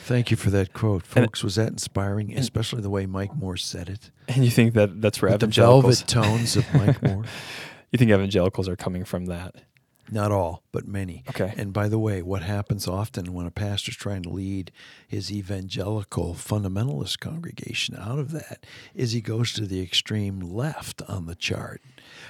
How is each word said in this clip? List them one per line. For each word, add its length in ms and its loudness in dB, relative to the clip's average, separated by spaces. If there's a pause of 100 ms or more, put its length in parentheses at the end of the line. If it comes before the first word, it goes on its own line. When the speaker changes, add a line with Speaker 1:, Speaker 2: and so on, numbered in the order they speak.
Speaker 1:
Thank 280 2
you 60 4
for 140 2
that 240 2
quote. 280 0 (140)
Speaker 2:
And 80 6
Speaker 1:
Folks, 180 -4
was 120 -2
that 140 2
inspiring? 640 -4
Speaker 2:
and 100 -8
Speaker 1:
Especially 420 -2
the 80 -4
way 160 0
Mike 280 -4
Moore 220 -4
said 320 -8
it. 220 -12 (180)
Speaker 2:
And 160 6
you 60 8
think 240 6
that 260 4
that's 220 2
where 80 4
Speaker 1:
With 100 4
the 60 2
Speaker 2:
evangelicals 560 8
Speaker 1:
velvet 40 -12 (220)
tones 280 2
of 180 0
Mike 280 4
Speaker 2:
<laughs> 0 -
Speaker 1:
Moore? 220 0 (640)
Speaker 2:
You 80 0
think 120 8
evangelicals 580 4
are 80 -4
coming 280 -6
from 220 -6
that? 280 -8 (560)
Speaker 1:
Not 200 0
all, 320 0 (100)
but 140 -6
many. 440 -8
Speaker 2:
Okay. 260 -4
Speaker 1:
And 160 -6
by 160 0
the 100 0
way, 240 -2
what 200 -4
happens 440 -4
often 460 -4
when 140 -6
a 40 -8
pastor's 460 -6
trying 280 -6
to 40 -8
lead 420 -6 (380)
his 240 -8
evangelical 1000 -4
fundamentalist 880 -4
congregation 800 -8
out 200 -6
of 140 -4
that 340 -12 (280)
is 180 -2
he 100 -2
goes 320 -2
to 100 -4
the 160 -4
extreme 600 -2
left 680 -6
on 180 -6
the 80 -8
chart. 460 -6 (500)